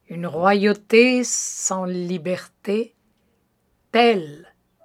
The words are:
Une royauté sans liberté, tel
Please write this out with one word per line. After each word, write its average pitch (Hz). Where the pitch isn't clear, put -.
Une 170
royauté 208
sans -
liberté, 180
tel 180